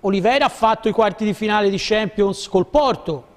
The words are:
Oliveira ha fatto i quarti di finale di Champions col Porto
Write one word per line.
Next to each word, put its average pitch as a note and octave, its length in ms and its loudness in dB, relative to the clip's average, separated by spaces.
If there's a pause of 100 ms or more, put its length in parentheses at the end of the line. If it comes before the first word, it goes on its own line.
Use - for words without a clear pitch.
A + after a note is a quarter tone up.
Oliveira G3+ 440 0
ha A#3+ 60 0
fatto A3 380 0
i G#3 40 0
quarti G#3+ 320 0
di G#3+ 100 0
finale G#3 360 0
di G3 80 -4
Champions G3+ 680 -2
col - 180 2
Porto A3+ 580 -2 (120)